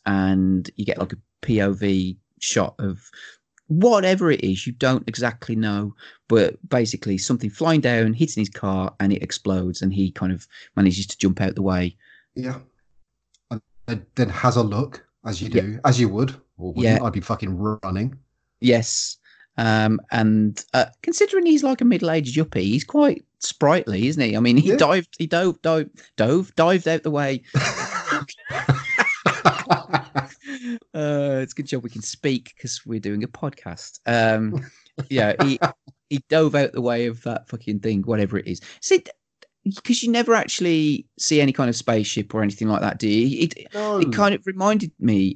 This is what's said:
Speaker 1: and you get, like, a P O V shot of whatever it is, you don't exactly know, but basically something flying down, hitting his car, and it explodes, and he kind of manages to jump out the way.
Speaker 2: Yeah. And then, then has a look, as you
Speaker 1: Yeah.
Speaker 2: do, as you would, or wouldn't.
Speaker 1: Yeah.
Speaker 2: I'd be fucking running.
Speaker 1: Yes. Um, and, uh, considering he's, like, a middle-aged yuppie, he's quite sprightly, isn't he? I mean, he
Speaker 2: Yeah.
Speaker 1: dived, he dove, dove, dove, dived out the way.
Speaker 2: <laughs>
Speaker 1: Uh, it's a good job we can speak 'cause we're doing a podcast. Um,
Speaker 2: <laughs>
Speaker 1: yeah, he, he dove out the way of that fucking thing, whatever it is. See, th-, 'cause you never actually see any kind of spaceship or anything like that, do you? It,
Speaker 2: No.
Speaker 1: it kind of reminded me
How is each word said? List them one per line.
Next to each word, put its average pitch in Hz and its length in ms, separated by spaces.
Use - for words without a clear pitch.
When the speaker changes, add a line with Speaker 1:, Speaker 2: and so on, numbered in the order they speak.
Speaker 1:
and 95 720
you 104 100
get, - 120
like, 95 160
a - 40
P 107 200
O 98 120
V 95 440
shot - 400
of 98 300
whatever 185 640
it - 120
is, 95 240
you 120 60
don't 131 340
exactly 117 480
know, 104 380
but 107 300
basically 110 480
something 113 320
flying 160 320
down, 113 320
hitting 131 280
his 98 80
car, 95 500
and 98 140
it - 100
explodes, 92 580
and 95 120
he 98 180
kind 92 220
of 87 120
manages 95 320
to - 100
jump 95 240
out 95 140
the 101 60
way. 90 340
Speaker 2:
Yeah. 127 240
And 110 100
then, 107 180
then 117 140
has 110 280
a 117 60
look, 110 420
as 95 160
you 110 80
Speaker 1:
Yeah. 110 120
Speaker 2:
do, 107 240
as 127 140
you 113 100
would, 123 220
or 90 160
wouldn't. 120 100
Speaker 1:
Yeah. 110 200
Speaker 2:
I'd 110 100
be 101 80
fucking 95 360
running. 107 600
Speaker 1:
Yes. - 580
Um, 110 440
and, 107 500
uh, 131 140
considering 381 440
he's, 302 180
like, 262 160
a 277 60
middle-aged 160 500
yuppie, 156 280
he's 113 200
quite - 400
sprightly, 127 680
isn't 151 140
he? 110 140
I 110 60
mean, 120 160
he 170 140
Speaker 2:
Yeah. 226 40
Speaker 1:
dived, 170 420
he 165 100
dove, 170 340
dove, 160 260
dove, 151 380
dived 175 340
out 160 140
the 156 80
way. 139 300
Speaker 2:
<laughs> - 0
Speaker 1:
Uh, 143 480
it's 131 100
a - 40
good 139 120
job 127 160
we 120 60
can 110 120
speak - 580
'cause - 260
we're 110 140
doing 104 240
a 117 40
podcast. - 760
Um, 113 600
Speaker 2:
<laughs> - 220
Speaker 1:
yeah, 113 240
he, 135 160
he 139 200
dove 156 260
out 139 160
the 131 100
way 120 260
of 120 160
that 117 260
fucking 107 300
thing, 104 240
whatever 104 340
it - 100
is. 87 140
See, 370 180
th-, - 840
'cause 240 180
you 233 100
never 233 220
actually 160 720
see 147 220
any 135 100
kind 131 180
of 117 60
spaceship 107 580
or 110 80
anything 104 280
like 107 120
that, 98 180
do 110 100
you? 117 340
It, - 300
Speaker 2:
No. 208 260
Speaker 1:
it 139 140
kind 202 200
of - 140
reminded 190 520
me 98 360